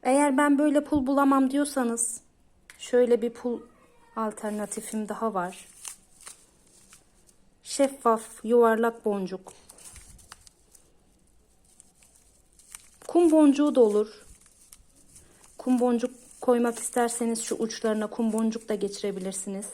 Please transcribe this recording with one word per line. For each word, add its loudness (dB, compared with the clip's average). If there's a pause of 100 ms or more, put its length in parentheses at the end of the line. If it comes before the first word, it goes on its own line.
Eğer 2
ben 4
böyle 2
pul -2
bulamam 2
diyorsanız -4 (500)
şöyle 2
bir -4
pul -8 (560)
alternatifim -8
daha -6
var. -8 (1900)
Şeffaf -2
yuvarlak 2
boncuk. -6 (3500)
Kum 4
boncuğu 6
da 4
olur. 2 (1300)
Kum 2
boncuk 0 (300)
koymak 2
isterseniz -2
şu -6
uçlarına -4
kum -2
boncuk -2
da -2
geçirebilirsiniz. -8